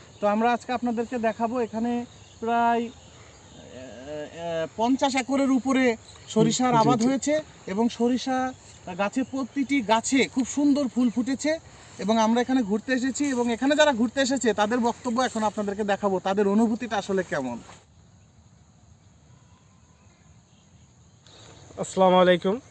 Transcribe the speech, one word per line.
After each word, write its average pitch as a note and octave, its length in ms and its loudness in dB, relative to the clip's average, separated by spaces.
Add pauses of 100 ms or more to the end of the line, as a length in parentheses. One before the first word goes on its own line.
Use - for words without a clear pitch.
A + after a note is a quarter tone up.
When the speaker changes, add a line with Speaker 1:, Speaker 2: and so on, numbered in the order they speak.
(200)
Speaker 1:
তো G#3 60 0
আমরা A3 260 2
আজকে A#3+ 200 -4
আপনাদেরকে A#3+ 460 -4
দেখাবো, A3+ 420 -2
এখানে A#3+ 440 -4 (360)
প্রায়, A#3 420 2
এ, A3+ 80 -6
এ, D3 1800 -12 (100)
পঞ্চাশ B3+ 380 2
একরের C4+ 360 0
উপরে B3+ 460 2 (320)
সরিষার A3+ 440 2
Speaker 2:
হুম, A3+ 100 6
জি, A3 60 4
Speaker 1:
আবাদ A#3+ 120 4
Speaker 2:
জি। A#3 60 2
Speaker 1:
হয়েছে C4+ 280 0 (320)
এবং A3 220 0
সরিষা B3+ 640 -2 (460)
গাছে, G#3 240 -2
প্রতিটি C4+ 580 -2
গাছে A3+ 400 2 (140)
খুব B3+ 120 -2
সুন্দর C#4+ 420 2
ফুল A#3+ 220 0
ফুটেছে। C4+ 480 -2 (400)
এবং G#3+ 200 0
আমরা A3+ 220 4
এখানে B3+ 220 2
ঘুরতে G#3+ 300 -2
এসেছি C4 320 -2
এবং A#3+ 280 0
এখানে C4+ 240 0
যারা D4+ 160 6
ঘুরতে A#3 280 0
এসেছে B3+ 340 0
তাদের G#3 240 0
বক্তব্য A#3 420 -2
এখন A3+ 220 -2
আপনাদেরকে G#3 420 -4
দেখাবো, G3 340 0
তাদের G3 300 0
অনুভূতিটা A3 480 0
আসলে F#3+ 260 -2
কেমন। B2+ 360 -6 (4000)
Speaker 2:
আসসালামু F#3 380 2
আলাইকুম। F#3 440 4 (100)